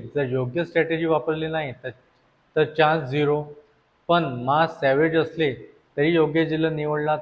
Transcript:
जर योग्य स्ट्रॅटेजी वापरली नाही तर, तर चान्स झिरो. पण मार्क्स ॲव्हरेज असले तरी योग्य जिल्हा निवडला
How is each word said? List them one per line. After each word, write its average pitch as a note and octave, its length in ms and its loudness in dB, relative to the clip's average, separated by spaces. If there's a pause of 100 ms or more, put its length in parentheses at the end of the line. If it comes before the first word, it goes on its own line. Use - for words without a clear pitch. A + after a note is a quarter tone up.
जर C#3+ 180 -2
योग्य B2+ 400 -2
स्ट्रॅटेजी E3 420 0
वापरली D#3+ 420 0
नाही D#3 240 -6 (120)
तर, - 60 -8 (680)
तर D#3 80 4 (100)
चान्स D3+ 360 2
झिरो. D3 320 0 (680)
पण E3+ 160 4 (200)
मार्क्स D#3 400 0
ॲव्हरेज D#3 320 4
असले D3+ 360 0 (440)
तरी D3+ 160 2
योग्य D#3+ 320 2
जिल्हा D#3 260 0
निवडला D3+ 520 -2